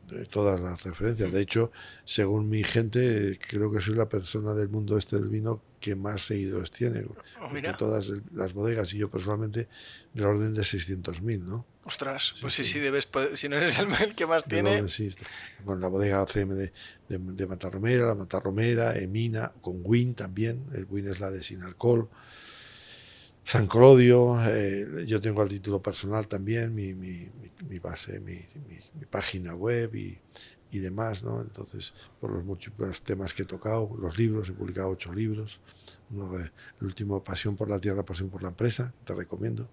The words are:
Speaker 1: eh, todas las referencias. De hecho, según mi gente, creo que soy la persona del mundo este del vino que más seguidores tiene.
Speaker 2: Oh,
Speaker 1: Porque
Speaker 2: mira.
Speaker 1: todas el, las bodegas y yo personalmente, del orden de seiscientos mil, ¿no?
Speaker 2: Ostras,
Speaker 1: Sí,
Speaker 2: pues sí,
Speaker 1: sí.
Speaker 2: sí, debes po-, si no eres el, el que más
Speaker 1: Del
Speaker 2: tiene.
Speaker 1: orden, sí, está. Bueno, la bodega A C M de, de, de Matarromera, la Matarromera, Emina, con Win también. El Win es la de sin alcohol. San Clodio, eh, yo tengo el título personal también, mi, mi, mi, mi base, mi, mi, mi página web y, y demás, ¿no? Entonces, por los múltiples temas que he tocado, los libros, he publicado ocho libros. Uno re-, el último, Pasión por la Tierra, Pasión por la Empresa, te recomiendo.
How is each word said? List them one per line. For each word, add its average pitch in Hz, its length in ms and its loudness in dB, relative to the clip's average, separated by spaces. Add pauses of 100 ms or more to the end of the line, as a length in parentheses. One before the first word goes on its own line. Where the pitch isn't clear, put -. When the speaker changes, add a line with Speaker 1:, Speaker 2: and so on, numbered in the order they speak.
(120)
Speaker 1:
eh, - 180 -10
todas 98 300 2
las 90 240 -6
referencias. 101 480 -2
De 95 80 4
hecho, 113 320 2 (320)
según 107 440 2
mi 107 140 2
gente, 110 760 2 (100)
creo 104 240 0
que 107 80 2
soy 104 140 0
la 110 140 2
persona 107 460 -2
del 104 140 0
mundo 107 300 2
este - 180 0
del 104 120 0
vino 110 340 -2 (180)
que 101 160 -2
más 101 300 -4
seguidores 98 440 -2
tiene. - 340 -2
Speaker 2:
Oh, - 100 -12 (260)
Speaker 1:
Porque 135 140 -8
Speaker 2:
mira. 147 220 -4
Speaker 1:
todas 107 320 0
el, 101 140 -6 (100)
las 95 220 -4
bodegas 104 400 0
y 101 40 -4
yo 104 120 -2
personalmente, 107 580 -4 (460)
del 107 120 -2
orden 107 280 2
de 107 100 0
seiscientos 90 580 -4
mil, 104 240 -2
¿no? 110 200 -6 (180)
Speaker 2:
Ostras, - 500 -4
Speaker 1:
Sí, - 60 -14
Speaker 2:
pues 117 140 0
sí, 139 100 0
Speaker 1:
sí. - 100 6
Speaker 2:
sí, 147 40 -2
debes 139 280 2
po-, 139 300 0
si 147 140 -2
no 143 60 0
eres 160 220 4
el, 202 100 2 (120)
el 208 140 2
que 170 120 0
más 160 180 2
Speaker 1:
Del 147 60 -10 (120)
Speaker 2:
tiene. 101 140 4
Speaker 1:
orden, 104 120 0
sí, 107 200 -4
está. - 160 -12 (400)
Bueno, 95 180 -2
la 92 60 0
bodega 98 340 4
A 95 40 2
C 104 160 -2
M 98 120 -2
de, 95 180 -4 (360)
de, 95 100 -6
de 92 280 -6
Matarromera, 98 600 0
la 113 80 2
Matarromera, 104 840 0
Emina, 110 640 -2
con 90 240 -6
Win 120 300 4
también. 113 500 -4 (100)
El 95 140 -6
Win 98 200 -4
es 95 120 -4
la 98 100 -4
de 95 120 -6
sin 95 200 -8
alcohol. 113 460 2 (1400)
San 113 220 4
Clodio, 123 720 12 (100)
eh, 101 580 0
yo 110 140 2
tengo 104 220 2
el 98 80 2
título 98 320 -2
personal 101 440 -4
también, 113 480 -2
mi, 98 200 -6
mi, 92 360 -10 (120)
mi, 98 80 -18 (180)
mi 92 100 -10
base, 92 420 -10
mi, 92 160 -12 (300)
mi, 87 120 -18 (200)
mi 143 60 -14
página 90 500 -6
web 113 400 -2
y, 98 240 -8 (520)
y 101 80 -6
demás, 98 440 -4
¿no? 113 200 -6
Entonces, - 500 -12 (260)
por 107 120 -6
los 95 120 -4
múltiples 98 600 -8
temas 98 320 -4
que - 80 -6
he - 20 -2
tocado, 107 560 -4
los 87 160 -4
libros, 107 320 2
he 95 40 -8
publicado 95 360 -4
ocho 92 240 -6
libros. 107 480 -4 (500)
Uno 101 240 -8
re-, 85 180 -6 (280)
el 104 60 -4
último, 98 360 -2
Pasión 101 320 -4
por 104 140 -4
la 101 100 0
Tierra, 98 240 0
Pasión 95 280 -4
por 95 120 -8
la 95 60 -4
Empresa, 120 460 -2 (100)
te 95 100 -6
recomiendo. 113 580 -6